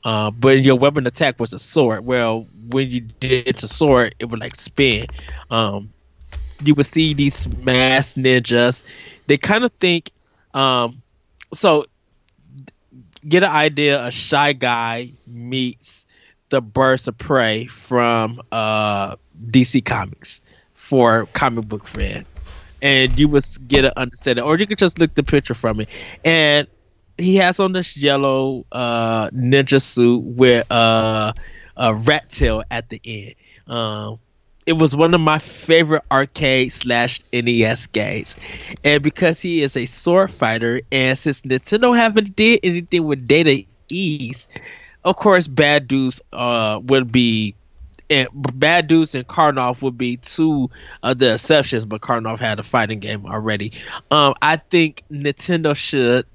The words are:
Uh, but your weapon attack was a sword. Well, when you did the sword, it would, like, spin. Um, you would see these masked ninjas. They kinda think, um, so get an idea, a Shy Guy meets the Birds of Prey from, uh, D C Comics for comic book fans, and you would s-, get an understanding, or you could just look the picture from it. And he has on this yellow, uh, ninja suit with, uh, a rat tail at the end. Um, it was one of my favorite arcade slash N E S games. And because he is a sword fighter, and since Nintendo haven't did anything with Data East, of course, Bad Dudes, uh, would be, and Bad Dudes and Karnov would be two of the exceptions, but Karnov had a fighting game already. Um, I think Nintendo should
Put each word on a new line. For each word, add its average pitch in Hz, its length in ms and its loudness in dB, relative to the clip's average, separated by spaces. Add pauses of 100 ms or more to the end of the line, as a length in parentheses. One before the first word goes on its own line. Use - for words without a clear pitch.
Uh, 107 260 -2
but 131 300 4
your 131 160 6
weapon 139 280 2
attack 123 360 -2
was 113 120 -4
a 113 60 -14
sword. 113 480 0
Well, 113 400 -2 (220)
when 131 200 -2
you 123 120 -6
did 123 580 -4
the - 80 -10
sword, 123 540 2
it 117 60 -8
would, 113 120 -8
like, - 160 -12
spin. 120 520 0 (440)
Um, 107 420 -2 (720)
you 147 140 4
would 143 100 2
see 160 260 0
these 143 440 -2
masked 131 640 0
ninjas. 123 680 2 (420)
They 143 100 4
kinda 226 320 0 (120)
think, 175 320 0 (420)
um, 127 480 0 (500)
so 156 340 2 (1400)
get 175 160 4
an 190 80 2
idea, 147 540 2
a 120 80 -6
Shy 147 400 0
Guy 120 580 -4 (160)
meets 123 800 -10 (440)
the 131 120 0
Birds 131 460 0
of 117 100 -12
Prey 120 480 0
from, 120 760 -2 (120)
uh, 107 640 -2 (340)
D 127 140 6
C 123 160 0
Comics 101 600 -8 (340)
for 113 580 2
comic 117 340 -2
book 107 220 -12
fans, 101 500 -8 (440)
and 131 360 2
you 147 100 4
would 143 140 2
s-, - 160 -10
get 135 260 2
an 135 120 2
understanding, 123 480 -4
or 156 140 2
you 202 80 0
could 208 120 -6
just 180 200 0
look 165 160 0
the 151 80 0
picture 139 320 -2
from 110 260 -4
it. 107 80 -8 (360)
And 151 420 4 (500)
he 185 200 2
has 185 240 2
on 190 120 0
this 185 240 -6
yellow, 135 760 0
uh, 117 580 -2
ninja 131 520 2
suit 120 380 2
with, 120 500 4
uh, 110 640 2 (440)
a 113 180 0
rat 143 360 0
tail 110 400 -2
at 117 180 -8
the 110 160 -16
end. 107 300 -14 (380)
Um, 113 460 -6 (480)
it 165 80 0
was 156 200 2
one 165 200 4
of 170 60 4
my 156 180 2
favorite 156 720 0
arcade 131 640 0
slash 120 480 -2 (120)
N 120 160 -2
E 117 160 2
S 110 220 -4
games. 104 500 -6 (480)
And 147 180 4
because 160 380 0
he 170 220 -2
is 139 140 -4
a - 100 -4
sword 190 440 0
fighter, 117 520 -2 (100)
and 131 240 0
since - 260 -4
Nintendo 220 540 0
haven't 214 400 2
did 220 260 6
anything 175 420 0
with 139 220 -2
Data 139 380 4 (240)
East, 151 600 -6 (560)
of 185 120 2
course, 180 300 4
Bad 143 420 2
Dudes, 131 320 -2 (120)
uh, 113 520 -2
would 127 260 2
be, 113 440 0 (560)
and 135 240 2
Bad 143 540 0
Dudes 160 260 2
and 127 120 -6
Karnov 135 540 0
would 127 160 -4
be 123 220 -4
two 151 500 -2 (340)
of 123 160 -2
the 123 160 4
exceptions, 131 520 0
but 107 160 -10
Karnov 113 380 -4
had 110 180 -4
a 104 40 -10
fighting 110 380 -2
game 101 240 -8
already. 107 480 -6 (380)
Um, 143 320 4
I 160 140 2
think 160 540 0
Nintendo 147 680 -2
should 123 580 0